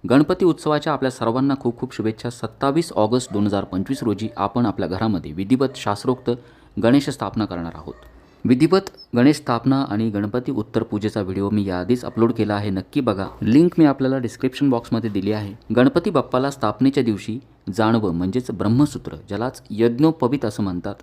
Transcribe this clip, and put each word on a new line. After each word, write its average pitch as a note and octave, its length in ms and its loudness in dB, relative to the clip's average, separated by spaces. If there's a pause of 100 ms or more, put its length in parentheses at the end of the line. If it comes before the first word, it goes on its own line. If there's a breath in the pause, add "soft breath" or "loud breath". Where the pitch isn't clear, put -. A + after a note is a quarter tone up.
(100)
गणपती D3+ 340 4
उत्सवाच्या D3+ 480 0
आपल्या C3 180 0
सर्वांना C3 500 0
खूप A#2+ 180 -2
खूप B2+ 160 -8
शुभेच्छा. A2 360 -4
सत्तावीस C#3 600 -4
ऑगस्ट G#2+ 400 0
दोन G#2 140 0
हजार G2+ 180 0
पंचवीस F#2+ 380 -4
रोजी G#2+ 340 -2
आपण A2 300 0
आपल्या F#2+ 220 -2
घरामध्ये F#2 440 -4
विधिवत A2+ 440 0
शास्त्रोक्त B2 540 -4 (520 soft breath)
गणेश C#3 280 4
स्थापना G#2+ 340 -4
करणार F2 300 -8
आहोत. D#2 200 -16 (500 soft breath)
विधिवत D#3 460 2 (260)
गणेश C#3+ 200 6
स्थापना C3+ 460 0
आणि A2 280 -2
गणपती G#2 420 -4
उत्तर G#2+ 300 -2
पूजेचा G#2 400 -4
व्हिडिओ F#2+ 280 -4
मी G#2 140 2
याआधीच F#2+ 400 -2
अपलोड A#2 280 0
केला G#2 220 0
आहे, G#2 160 -4
नक्की F#2+ 300 -4
बघा. G2 260 -2 (160)
लिंक C#3+ 360 6
मी D#3+ 60 8
आपल्याला C3+ 340 2
डिस्क्रिप्शन C3 520 -2
बॉक्समध्ये A#2 400 -2
दिली G2+ 220 -2
आहे. G#2+ 440 -6
गणपती C#3+ 340 4
बाप्पाला C3+ 400 0
स्थापनेच्या C3+ 520 0
दिवशी G#2+ 360 -4 (360)
जानवं A2 400 2
म्हणजेच F#2+ 360 -2
ब्रह्मसूत्र, B2 680 0 (120)
ज्यालाच A2+ 420 -8
यज्ञोपवीत B2 720 2
असं G#2+ 180 -4
म्हणतात F#2+ 400 -6